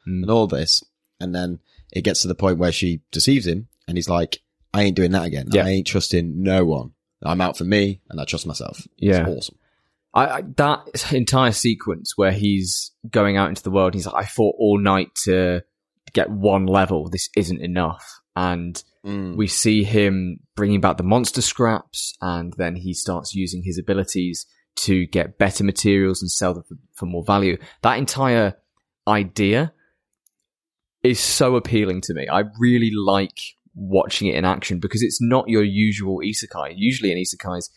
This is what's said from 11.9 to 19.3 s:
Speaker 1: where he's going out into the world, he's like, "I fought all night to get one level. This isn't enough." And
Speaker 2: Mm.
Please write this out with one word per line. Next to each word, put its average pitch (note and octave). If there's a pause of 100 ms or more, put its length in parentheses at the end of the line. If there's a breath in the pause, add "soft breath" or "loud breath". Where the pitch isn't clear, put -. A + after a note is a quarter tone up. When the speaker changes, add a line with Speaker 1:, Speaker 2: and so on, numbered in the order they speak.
Speaker 1:
where F#2+
he's G2 (180)
going G2+
out G2
into G2
the F#2+
world, F#2
he's F#2
like, C#2
"I -
fought G#2+
all G#2
night F#2+ (120)
to F2+ (520)
get -
one G2
level. F#2
This F2+
isn't F2+
enough." F2 (320)
And F2 (240)
Speaker 2:
Mm. G2